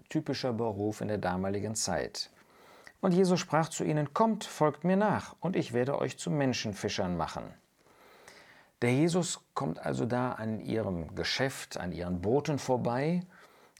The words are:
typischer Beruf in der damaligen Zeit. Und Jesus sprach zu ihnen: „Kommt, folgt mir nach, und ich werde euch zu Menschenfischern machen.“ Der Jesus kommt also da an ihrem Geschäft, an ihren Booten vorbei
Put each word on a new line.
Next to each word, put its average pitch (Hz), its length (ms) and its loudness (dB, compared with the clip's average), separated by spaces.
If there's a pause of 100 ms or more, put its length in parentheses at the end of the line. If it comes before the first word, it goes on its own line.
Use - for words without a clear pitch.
typischer 135 440 -2
Beruf 107 480 -2
in 110 80 -2
der 104 100 0
damaligen 98 560 -2
Zeit. - 560 -2 (680)
Und 190 100 4
Jesus 180 280 6
sprach 160 300 0
zu - 140 -4
ihnen: 151 300 0
„Kommt, 220 320 2
folgt - 400 2
mir 185 120 6
nach, 190 440 2
und 175 140 -2
ich 120 180 0
werde 123 260 0
euch 131 180 -2
zu - 140 -4
Menschenfischern 110 840 0
machen.“ 73 260 -4 (1400)
Der 120 100 6
Jesus 165 500 2 (120)
kommt 160 240 -4
also 131 300 0
da 123 240 0
an 110 280 -4
ihrem 104 540 -2
Geschäft, - 640 -2
an 90 140 -4
ihren 87 280 -4
Booten 135 380 2
vorbei 127 640 0 (580)